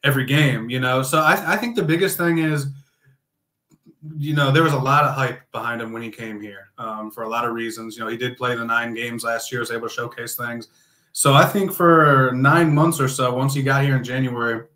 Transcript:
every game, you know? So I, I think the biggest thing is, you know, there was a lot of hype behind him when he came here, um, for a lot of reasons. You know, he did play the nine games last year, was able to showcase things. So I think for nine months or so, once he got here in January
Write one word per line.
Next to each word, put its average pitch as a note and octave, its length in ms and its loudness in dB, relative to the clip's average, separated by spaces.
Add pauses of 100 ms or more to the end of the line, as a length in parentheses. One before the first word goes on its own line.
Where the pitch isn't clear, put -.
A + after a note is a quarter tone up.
every C3+ 200 2
game, C3 440 0
you B2+ 120 -4
know? C3 200 0
So D#3 200 0
I, E3+ 340 2
I - 20 0
think A#3 200 -4
the G3 80 0
biggest E3+ 340 0
thing E3+ 200 2
is, D#3 280 0 (1500)
you D3 160 -4
know, C#3+ 160 2
there D#3+ 140 6
was D3 80 2
a C3+ 60 0
lot C#3+ 260 4
of C#3+ 100 0
hype C3 260 -2 (120)
behind A#2 280 -6
him A2+ 120 -8
when A#2 100 -8
he A2+ 80 -10
came G#2+ 300 -12
here, G2 360 -18
um, A2 360 -10
for A#2 100 -12
a A2 60 -8
lot A#2 160 -2
of A#2 100 -4
reasons. A2+ 420 -8
You A#2 60 -10
know, A2 80 -6
he A#2+ 60 -6
did B2 200 -6
play B2 200 -4
the A#2 80 -6
nine A#2 300 -2
games A#2 280 -8
last A#2 300 -4
year, B2+ 80 -4
was A#2 100 -6
able A#2 160 -6
to A2+ 80 -8
showcase - 400 -8
things. A#2+ 320 -10 (460)
So C#3 220 4
I D#3+ 100 8
think G3 280 0
for D3 600 6
nine D3 400 4
months D#3+ 240 2
or C3+ 80 2
so, B2+ 260 0
once C3+ 220 0
he C#3+ 80 -2
got C3+ 220 2
here C#3 100 2
in B2+ 80 0
January A#2+ 720 -4